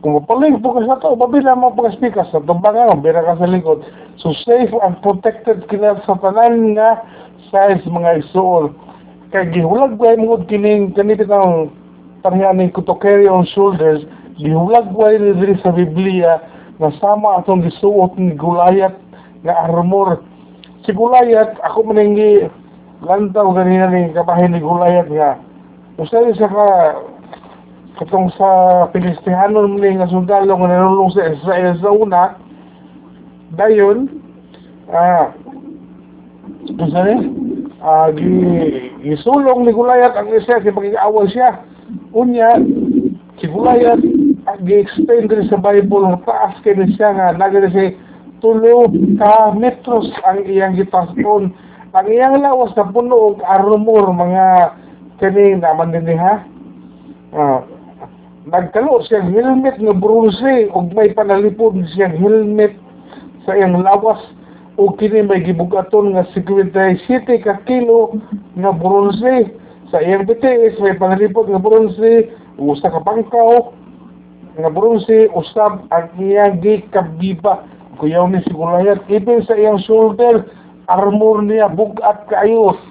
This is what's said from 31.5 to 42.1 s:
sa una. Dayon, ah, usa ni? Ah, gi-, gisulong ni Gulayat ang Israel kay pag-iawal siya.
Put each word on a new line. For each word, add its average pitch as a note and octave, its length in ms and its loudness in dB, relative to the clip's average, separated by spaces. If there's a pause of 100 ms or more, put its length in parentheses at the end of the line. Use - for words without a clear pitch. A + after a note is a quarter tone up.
sa G3+ 80 0
una. G3+ 340 2 (1300)
Dayon, G#3+ 560 2 (800)
ah, E3+ 400 0 (1400)
usa E3 220 -2 (100)
ni? A3+ 60 2 (640)
Ah, D#3+ 320 2
gi-, E3 880 -2
gisulong B3 640 0
ni A3+ 80 4
Gulayat B3 400 2
ang G#3 160 -6
Israel A3 320 0
kay G3 120 -2
pag-iawal G#3 600 -2
siya. A#3+ 320 0 (480)